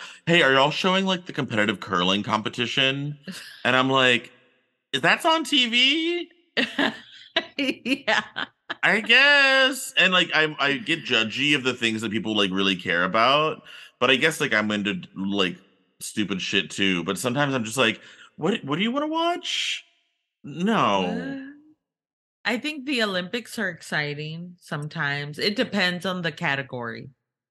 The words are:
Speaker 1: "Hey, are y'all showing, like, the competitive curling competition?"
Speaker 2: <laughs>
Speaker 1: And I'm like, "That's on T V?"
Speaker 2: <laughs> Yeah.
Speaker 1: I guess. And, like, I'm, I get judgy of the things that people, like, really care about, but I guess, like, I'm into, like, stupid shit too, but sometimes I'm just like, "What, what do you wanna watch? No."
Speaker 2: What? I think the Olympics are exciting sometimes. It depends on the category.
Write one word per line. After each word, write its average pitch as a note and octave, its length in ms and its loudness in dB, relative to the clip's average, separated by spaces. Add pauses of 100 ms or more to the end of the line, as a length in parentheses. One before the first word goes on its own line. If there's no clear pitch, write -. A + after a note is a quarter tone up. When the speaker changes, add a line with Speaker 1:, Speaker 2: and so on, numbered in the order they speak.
(260)
Speaker 1:
"Hey, E3+ 160 4
are C3+ 120 4
y'all C#3 180 4
showing, F#3+ 340 0
like, F3+ 220 -4
the - 60 -12
competitive A2 460 -2
curling F#2+ 440 0
competition?" C3+ 1040 -2
Speaker 2:
<laughs> - 360 -16
Speaker 1:
And B2 120 2
I'm C3 160 4
like, B2+ 400 4 (600)
"That's F#3 320 2
on D#4+ 180 4
T B3+ 260 2
V?" D#4+ 600 0 (260)
Speaker 2:
<laughs> - 1000 -4
Yeah. B3 680 -2 (600)
Speaker 1:
I F#3+ 180 4
guess. C4+ 960 4
And, F#3 140 6
like, F3+ 220 2
I'm, D3+ 260 2
I C#3 180 0
get C#3+ 280 -4
judgy A#2+ 500 0
of B2+ 80 -2
the B2+ 100 0
things A2 280 -2
that A2 100 -4
people, G#2+ 240 -2
like, G2+ 160 2
really G2 240 2
care F2 280 0
about, B2 600 2 (360)
but B2 100 4
I C3+ 60 6
guess, D3+ 260 0
like, B2+ 120 0
I'm G#2+ 180 2
into, G2+ 300 -2 (140)
like, F#2+ 420 -2 (420)
stupid F#2+ 420 -4
shit F#2 300 -2
too, F#2+ 320 0
but F#2 160 -4
sometimes C3+ 340 -2
I'm B2 100 -2
just A2+ 140 -6
like, A2+ 240 2 (360)
"What, D#3+ 280 -2
what C#3+ 120 -4
do F#3 40 -2
you A3+ 100 0
wanna C#4+ 160 -4
watch? E4+ 800 -4 (580)
No." C#3+ 960 0
Speaker 2:
What? - 140 -14 (920)
I A#3 140 -2
think D4+ 260 -8
the B3+ 180 -2
Olympics G3 560 -4
are G3 100 -4
exciting D#3+ 880 -8
sometimes. D3 800 -6
It G#3 160 -2
depends F#3+ 500 0
on F3+ 160 -4
the E3 100 -2
category. C3 800 -6 (400)